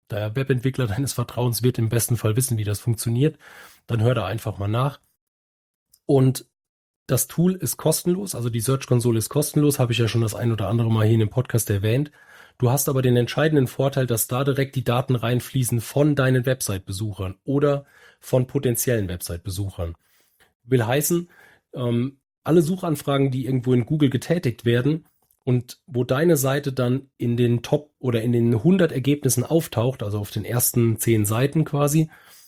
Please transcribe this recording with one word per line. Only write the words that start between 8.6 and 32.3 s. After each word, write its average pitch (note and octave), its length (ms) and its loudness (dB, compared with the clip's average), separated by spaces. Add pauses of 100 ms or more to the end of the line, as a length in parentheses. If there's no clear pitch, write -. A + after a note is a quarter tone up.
Search-Konsole A#2+ 560 2
ist A2 120 -2
kostenlos, D3 480 0
habe A#2+ 140 2
ich A2+ 80 0
ja A2+ 80 2
schon A#2 140 0
das A2 140 -2
ein A#2 160 -2
oder G#2+ 180 -4
andere A2+ 220 0
Mal A2 140 4
hier A2 100 4
in A2+ 40 4
dem G#2+ 100 2
Podcast - 400 -2
erwähnt. A2 420 0 (460)
Du A#2+ 120 2
hast - 180 0
aber C3 140 0
den B2 160 4
entscheidenden C#3 500 2
Vorteil, C3+ 400 0
dass A#2 200 -2
da C3 160 -2
direkt C#3 320 -2
die B2 80 -2
Daten B2+ 320 0
reinfließen A#2+ 680 -2
von D3 340 2
deinen B2+ 300 2
Website-Besuchern G2+ 960 -4
oder C#3+ 420 0 (340)
von B2+ 280 0
potenziellen A#2+ 640 0
Website-Besuchern. F2 840 -8 (680)
Will A#2+ 220 2
heißen, D#3 440 -2 (440)
ähm, A#2+ 460 -2 (260)
alle E3 160 4
Suchanfragen, C#3+ 720 0
die B2+ 140 -4
irgendwo B2+ 280 0
in B2 120 2
Google D3+ 240 2
getätigt - 560 -2
werden B2 400 0 (380)
und B2 440 -2
wo B2+ 160 -2
deine D3 340 2
Seite C3+ 340 -2
dann B2+ 460 0
in A#2+ 180 -2
den A#2+ 280 2
Top- - 360 -2
oder A#2 220 -2
in A#2+ 100 0
den A#2 320 2
hundert F3+ 280 4
Ergebnissen C3+ 520 0
auftaucht, C3+ 600 -2
also G#2 160 -4
auf G2+ 120 -8
den G#2+ 140 -6
ersten A#2 540 0
zehn A2 260 2
Seiten C3 400 0
quasi, D3 440 0 (380)